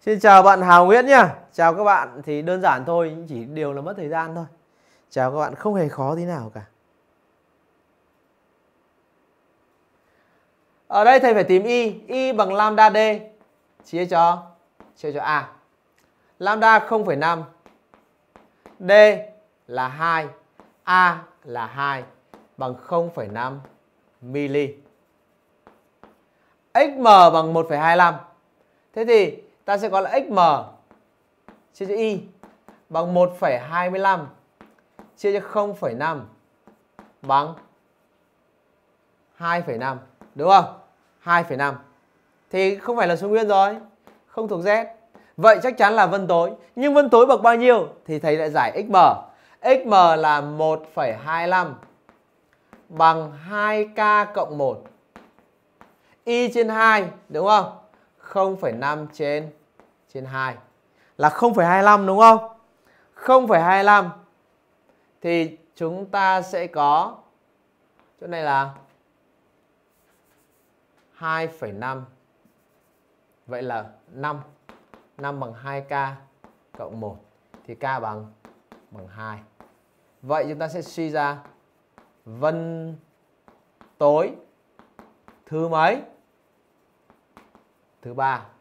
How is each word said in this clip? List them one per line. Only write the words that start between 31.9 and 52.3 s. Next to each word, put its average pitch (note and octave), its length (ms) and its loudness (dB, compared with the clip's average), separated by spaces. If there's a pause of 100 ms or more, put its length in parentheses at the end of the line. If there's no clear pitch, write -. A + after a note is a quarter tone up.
y A3 260 -4 (680)
bằng E3+ 260 -4
một F3+ 240 2
phẩy C#3 200 -2
hai E3+ 320 -6
mươi F#3+ 100 -6
lăm F#3 280 -2 (880)
chia G3+ 240 -4
cho F#3+ 60 -16
không G#3 280 -6
phẩy C3+ 200 -8
năm C#3+ 320 -8 (960)
bằng C#3+ 320 -2 (1800)
hai E3+ 280 -6
phẩy C3+ 160 -8
năm, B2+ 200 -8 (360)
đúng D3 140 -4
không? F#3 320 2 (380)
Hai E3+ 260 -2
phẩy C#3 120 -8
năm. C3+ 220 -4 (720)
Thì F#3+ 280 -2
không A#3 180 -6
phải G3+ 120 0
là F3 80 0
số F#3 120 -8
nguyên G#3+ 200 0
rồi, G3+ 280 2 (500)
không A3+ 220 -10
thuộc F#3+ 120 -8
Z. G#3 260 -2 (500)
Vậy G#3 260 6
chắc B3+ 160 -6
chắn G#3 140 4
là A3 140 2
vân F#3 200 -4
tối. F3 260 0 (240)
Nhưng C#4 180 0
vân C#4+ 160 4
tối A#3+ 160 6
bậc B3 160 2
bao A#3 140 4
nhiêu? A#3 320 2 (180)
Thì D#3 120 -8
thầy D3+ 180 -2
lại D#3 140 -4
giải D3 380 -2
x - 20 -8
m. G3 60 2 (640)
X B3+ 240 2
m A3 60 -2 (240)
là D3+ 240 0
một D#3 420 -4 (120)
phẩy C3+ 180 -4
hai D#3 360 -6
lăm F3 260 -4 (1120)